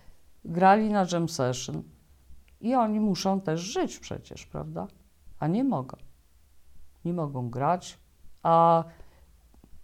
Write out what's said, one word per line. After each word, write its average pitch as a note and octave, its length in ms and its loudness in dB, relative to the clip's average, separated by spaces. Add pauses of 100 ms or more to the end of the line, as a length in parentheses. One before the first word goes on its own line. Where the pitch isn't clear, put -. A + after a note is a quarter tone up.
(440)
grali F#3+ 460 4
na G3+ 220 2
jam E3+ 160 0
session C3 540 -4 (800)
i A#3+ 140 0
oni G#3+ 260 2
muszą G3 400 2
też E3 200 -2
żyć B3+ 380 -4
przecież, - 480 -12
prawda? D#3 400 -8 (540)
A D3+ 60 -2
nie G#3 180 0
mogą. D3+ 320 -2 (1080)
Nie E3+ 80 -2
mogą C#3 380 -4
grać, D3 480 -2 (440)
a E3 420 6 (1000)